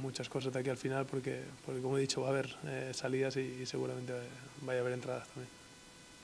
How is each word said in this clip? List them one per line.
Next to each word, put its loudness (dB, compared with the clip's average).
muchas -2
cosas 2
de 2
aquí 2
al 2
final 2
porque, 0
porque 0
como 4
he 8
dicho, 4
va 4
a 6
haber, 4
eh, -2
salidas 2
y, 4
y -2
seguramente -2
vaya 2
a 6
haber 4
entradas -2
también. -10